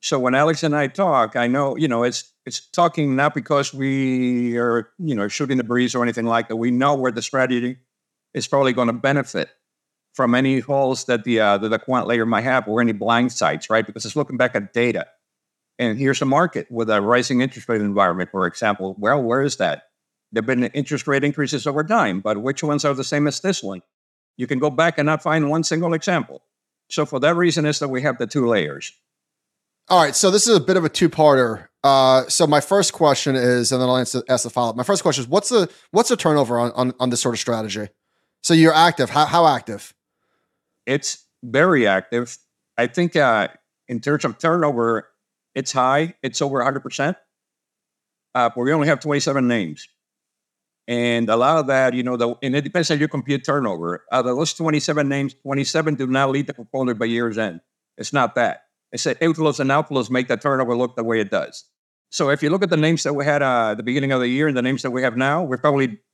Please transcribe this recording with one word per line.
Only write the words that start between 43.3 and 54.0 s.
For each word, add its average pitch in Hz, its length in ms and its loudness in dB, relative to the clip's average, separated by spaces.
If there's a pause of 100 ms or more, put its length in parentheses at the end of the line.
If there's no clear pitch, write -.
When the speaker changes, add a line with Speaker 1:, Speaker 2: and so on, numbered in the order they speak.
Speaker 1:
in 120 140 -6
terms 143 220 -2
of 117 140 -4
turnover, 139 720 0 (460)
it's 131 160 -6
high. 139 500 0
It's 131 220 -6
over 139 160 -2
a 120 40 0
hundred 135 180 -2
percent. 139 360 -4 (1200)
Uh, 120 200 2
but 123 60 -4
we 131 100 0
only 156 160 2
have 143 120 2
twenty-seven 139 480 0
names. 95 400 -4 (1000)
And 120 400 0
a 110 60 2
lot 135 220 2
of 147 100 0
that, 131 260 2
you 127 100 -2
know, 123 120 -2
the, 120 260 -2
and 135 140 -2
it 147 60 0
depends 160 260 -2
how 165 80 0
you 147 140 0
compute 147 340 -4
turnover. 92 640 -4